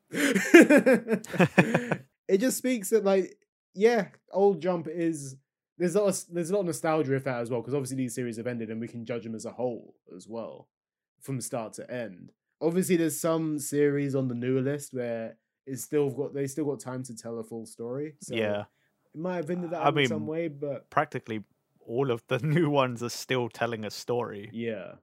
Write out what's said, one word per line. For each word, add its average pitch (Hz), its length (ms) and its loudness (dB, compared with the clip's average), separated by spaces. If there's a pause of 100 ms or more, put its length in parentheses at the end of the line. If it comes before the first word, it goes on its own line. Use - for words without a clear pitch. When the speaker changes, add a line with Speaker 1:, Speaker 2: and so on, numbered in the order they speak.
(120)
Speaker 1:
<laughs> 240 2000 6
Speaker 2:
<laughs> - 160 -16
Speaker 1:
It 190 100 4
just 240 200 2
speaks 247 340 -2
that, 214 120 4
like, 196 340 2 (360)
yeah, 214 340 4 (240)
old 196 300 4
Jump 170 260 0
is, 156 480 -4 (420)
there's 175 180 0
a 214 60 6
lot 202 80 4
of, 185 220 -2
there's 170 200 -2
a - 20 2
lot 202 80 2
of 175 60 0
nostalgia 156 440 0
with 135 140 0
that 123 160 -2
as 117 80 -4
well, 120 120 -2
'cause 123 120 -6
obviously 135 240 -2
these 127 180 -4
series 120 220 -4
have 117 100 -6
ended 113 220 -6
and 113 100 -6
we 117 80 -6
can 117 180 -10
judge 120 180 -6
them 113 120 -8
as 110 100 -10
a 110 60 -8
whole 113 440 -6 (200)
as 92 120 -18
well, 101 400 -12 (520)
from 135 220 -8
start 110 320 -8
to - 180 -14
end. 101 400 -10 (300)
Obviously, 170 340 2
there's 160 240 2
some 160 400 0
series 143 560 2
on 131 140 2
the 120 60 -2
newer 131 260 2
list 139 320 -4
where 117 440 -4 (280)
it's 127 180 -8
still 147 280 2
got, 131 220 -6
they 139 140 -2
still 143 180 -4
got 139 140 -4
time 127 240 -8
to 120 120 -12
tell 117 240 -10
a 110 40 -8
full 113 220 -10
story. 135 560 -8
So 123 140 -10
Speaker 2:
Yeah. 104 260 0 (520)
Speaker 1:
it 147 60 -12
might 180 180 -4
have 165 120 -6
ended 175 220 -4
that 165 140 -4
Speaker 2:
I 147 40 8
Speaker 1:
in 143 60 0
Speaker 2:
mean, 139 120 4
Speaker 1:
some 107 200 -2
way, 165 200 -4
but 143 420 -8
Speaker 2:
practically 113 540 -10 (420)
all 131 240 -4
of 120 180 -6
the 127 120 -2
<laughs> 107 40 -6
new 151 260 0
ones 127 340 0
are 120 60 -6
still 120 400 -4
telling 117 360 -4
a 98 60 -8
story. 107 640 -6
Speaker 1:
Yeah, 110 500 -8